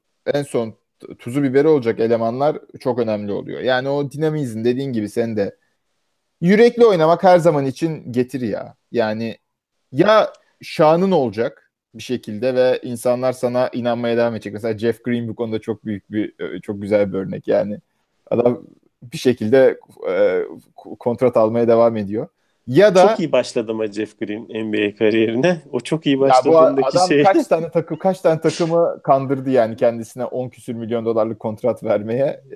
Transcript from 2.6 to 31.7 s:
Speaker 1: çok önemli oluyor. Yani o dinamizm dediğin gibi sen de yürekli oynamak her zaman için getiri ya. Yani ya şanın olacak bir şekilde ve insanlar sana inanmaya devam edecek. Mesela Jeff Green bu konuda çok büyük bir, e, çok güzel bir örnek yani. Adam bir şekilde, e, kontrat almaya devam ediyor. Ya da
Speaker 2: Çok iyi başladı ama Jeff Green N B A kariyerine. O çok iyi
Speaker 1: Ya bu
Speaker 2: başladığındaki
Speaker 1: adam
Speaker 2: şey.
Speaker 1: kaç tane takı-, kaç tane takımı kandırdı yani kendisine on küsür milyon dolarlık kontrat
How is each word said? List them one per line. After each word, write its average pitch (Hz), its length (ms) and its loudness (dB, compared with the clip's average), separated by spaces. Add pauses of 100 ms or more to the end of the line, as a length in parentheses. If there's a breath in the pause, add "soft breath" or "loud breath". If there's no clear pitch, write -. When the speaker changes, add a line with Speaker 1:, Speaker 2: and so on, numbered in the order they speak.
Speaker 1:
çok 123 200 -4
önemli 104 320 -4
oluyor. 90 280 -8
Yani 127 300 -2
o 143 220 -4
dinamizm 143 520 -4
dediğin 127 300 -2
gibi 107 160 -4
sen 113 280 -4
de 98 180 -4 (840)
yürekli 233 440 4
oynamak 170 380 4
her 180 160 8
zaman 151 260 2
için 147 460 -6
getiri 123 360 -4
ya. 98 280 -8 (160)
Yani 113 460 -2 (540)
ya 190 420 4 (280)
şanın 170 500 2
olacak 120 600 -2 (220)
bir 113 100 -18
şekilde 123 520 -4
ve 127 280 2
insanlar 123 500 -2
sana 123 400 -2
inanmaya 120 440 -2
devam 117 180 0
edecek. 104 180 -10
Mesela 107 240 -6
Jeff 113 260 -2
Green 120 240 -4
bu 107 80 -10
konuda 113 240 -6
çok 110 260 -8
büyük 104 260 -10
bir, 98 440 -6
e, 92 40 -10
çok 101 220 -10
güzel 101 320 0
bir 98 40 -4
örnek 95 300 -8
yani. 104 320 -2 (500)
Adam 120 360 0 (380)
bir 123 140 -12
şekilde, 123 640 2 (300)
e, 92 340 2 (320)
kontrat 120 600 -2
almaya 113 300 2
devam 113 300 4
ediyor. 107 300 -6 (400)
Ya 175 280 4
da 185 120 8
Speaker 2:
Çok 220 120 0
iyi 151 120 -4
başladı 123 400 -2
ama 110 160 -4
Jeff 104 320 -8
Green 107 300 -8
N 110 240 -6
B 104 140 0
A 101 80 -8
kariyerine. 113 680 0 (100)
O 127 80 -4
çok 160 260 -6
iyi 139 100 2
Speaker 1:
Ya 131 40 0
bu 135 80 2
Speaker 2:
başladığındaki 135 600 4
Speaker 1:
adam 175 200 2
Speaker 2:
şey. 147 160 4
Speaker 1:
kaç 233 240 4
tane 165 240 -2
takı-, 160 280 -4
kaç 190 220 -2
tane 160 200 2
takımı 165 600 0
kandırdı 135 460 0
yani 117 260 2
kendisine 117 500 -4
on 127 240 -8
küsür - 240 -14
milyon 113 320 -6
dolarlık 113 340 -2
kontrat 110 440 -4